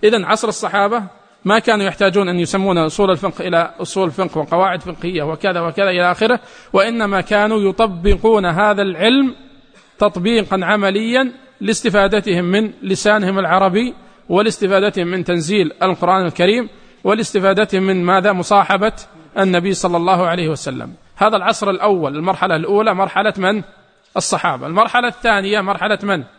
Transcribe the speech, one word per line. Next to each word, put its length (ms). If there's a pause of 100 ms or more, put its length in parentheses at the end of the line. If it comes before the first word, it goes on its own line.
إذن 200
عصر 240
الصحابة 540 (420)
ما 140
كانوا 260
يحتاجون 440
أن 100
يسمون 400
أصول 320
الفقه 380
إلى 320
أصول 300
فقه 280
وقواعد 440
فقهية 400
وكذا 380
وكذا 300
إلى 200
آخره، 300 (320)
وإنما 480
كانوا 400
يطبقون 880
هذا 360
العلم 520 (640)
تطبيقاً 640
عملياً 680 (280)
لاستفادتهم 840
من 280 (100)
لسانهم 560
العربي، 560 (340)
ولاستفادتهم 800
من 180
تنزيل 480 (100)
القرآن 440
الكريم، 420 (360)
ولاستفادتهم 760
من 220
ماذا؟ 280
مصاحبة 600 (460)
النبي 360
صلى 220
الله 300
عليه 220
وسلم. 460 (220)
هذا 200
العصر 340
الأول، 460
المرحلة 400
الأولى 380
مرحلة 420
من؟ 260 (540)
الصحابة. 500
المرحلة 420
الثانية 520
مرحلة 420
من؟ 220 (140)